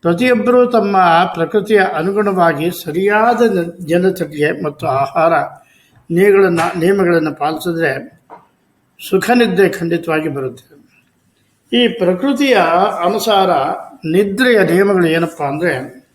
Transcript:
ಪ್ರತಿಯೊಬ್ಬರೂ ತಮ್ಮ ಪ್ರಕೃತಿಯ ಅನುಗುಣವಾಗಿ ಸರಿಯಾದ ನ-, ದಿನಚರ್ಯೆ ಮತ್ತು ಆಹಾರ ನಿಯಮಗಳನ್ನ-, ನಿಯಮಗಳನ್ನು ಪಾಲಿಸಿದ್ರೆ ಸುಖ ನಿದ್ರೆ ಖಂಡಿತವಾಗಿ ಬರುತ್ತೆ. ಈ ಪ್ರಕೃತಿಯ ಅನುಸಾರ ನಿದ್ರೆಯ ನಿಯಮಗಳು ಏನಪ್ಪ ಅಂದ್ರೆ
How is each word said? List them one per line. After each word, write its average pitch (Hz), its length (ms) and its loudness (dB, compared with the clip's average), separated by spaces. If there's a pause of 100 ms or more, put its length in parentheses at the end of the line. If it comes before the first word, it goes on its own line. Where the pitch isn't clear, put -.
ಪ್ರತಿಯೊಬ್ಬರೂ 240 640 2
ತಮ್ಮ 202 320 0 (360)
ಪ್ರಕೃತಿಯ 202 460 0
ಅನುಗುಣವಾಗಿ 180 920 0
ಸರಿಯಾದ 208 840 0
ನ-, 170 300 -6
ದಿನಚರ್ಯೆ 170 760 -2
ಮತ್ತು 151 240 -6
ಆಹಾರ 147 460 0 (800)
ನಿಯಮಗಳನ್ನ-, 185 680 2
ನಿಯಮಗಳನ್ನು 175 560 0
ಪಾಲಿಸಿದ್ರೆ 156 880 -4 (880)
ಸುಖ 190 200 -2
ನಿದ್ರೆ 202 400 2
ಖಂಡಿತವಾಗಿ 165 600 -4
ಬರುತ್ತೆ. - 440 -10 (1000)
ಈ 240 140 4
ಪ್ರಕೃತಿಯ 233 680 0 (480)
ಅನುಸಾರ 202 440 0 (560)
ನಿದ್ರೆಯ 196 580 2
ನಿಯಮಗಳು 185 440 2
ಏನಪ್ಪ 160 360 -2
ಅಂದ್ರೆ 143 600 -6 (120)